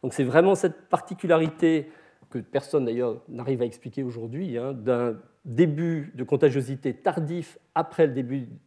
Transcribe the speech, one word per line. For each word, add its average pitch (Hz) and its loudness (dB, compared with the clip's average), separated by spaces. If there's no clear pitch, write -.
Donc 127 -4
c'est 143 0
vraiment 170 6
cette - -2
particularité 160 2
que 123 -8
personne 135 -2
d'ailleurs 117 -2
n'arrive 123 -4
à 120 2
expliquer 120 -8
aujourd'hui, 120 -8
hein, 131 -6
d'un 120 0
début 156 2
de 123 -6
contagiosité 135 0
tardif 165 -4
après 160 2
le 131 -2
début 127 -4